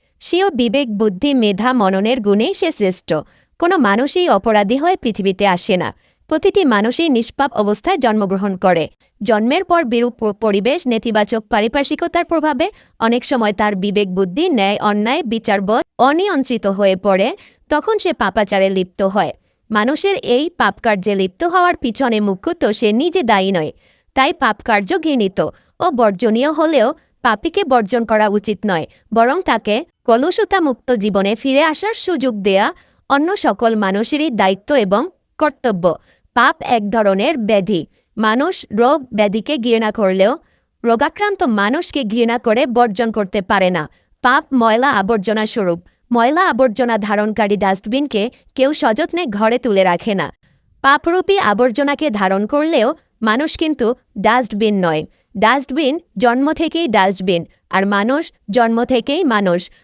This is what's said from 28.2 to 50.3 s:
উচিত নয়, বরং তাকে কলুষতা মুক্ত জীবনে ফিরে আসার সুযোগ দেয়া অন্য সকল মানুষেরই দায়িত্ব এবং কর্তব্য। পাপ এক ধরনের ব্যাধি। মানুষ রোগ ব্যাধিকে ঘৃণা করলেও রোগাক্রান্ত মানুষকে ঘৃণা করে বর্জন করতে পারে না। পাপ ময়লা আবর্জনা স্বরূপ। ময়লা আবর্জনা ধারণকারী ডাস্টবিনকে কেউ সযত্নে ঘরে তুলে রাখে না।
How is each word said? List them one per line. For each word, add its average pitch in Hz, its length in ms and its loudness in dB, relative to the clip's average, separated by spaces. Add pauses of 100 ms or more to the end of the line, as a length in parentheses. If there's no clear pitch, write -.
উচিত 208 380 -2
নয়, 175 200 -2 (280)
বরং 240 280 2
তাকে 220 340 0 (300)
কলুষতা 349 540 2
মুক্ত 277 320 -2
জীবনে 202 440 0
ফিরে 269 280 0
আসার 330 300 -2
সুযোগ 269 480 -2
দেয়া 196 260 2 (420)
অন্য 285 260 2
সকল 233 400 0
মানুষেরই 214 540 -2
দায়িত্ব 196 460 0
এবং 208 260 2 (380)
কর্তব্য। 233 440 -2 (520)
পাপ 262 260 4
এক 233 280 0
ধরনের 208 480 2
ব্যাধি। 202 440 0 (360)
মানুষ 233 380 0 (160)
রোগ 240 260 2 (160)
ব্যাধিকে 208 440 0
ঘৃণা 226 340 0
করলেও 196 420 2 (500)
রোগাক্রান্ত 320 600 0
মানুষকে 254 600 0
ঘৃণা 233 340 0
করে 233 280 0
বর্জন 240 460 0
করতে 208 300 -4
পারে 190 280 0
না। 175 140 -2 (400)
পাপ 269 200 2 (100)
ময়লা 233 380 2
আবর্জনা 214 540 0
স্বরূপ। 180 340 -2 (340)
ময়লা 262 360 2
আবর্জনা 240 480 0
ধারণকারী 208 600 0
ডাস্টবিনকে 208 680 -2 (320)
কেউ 269 180 2
সযত্নে 311 520 -2
ঘরে 220 320 0
তুলে 208 260 2
রাখে 180 320 0
না। 170 120 -4 (560)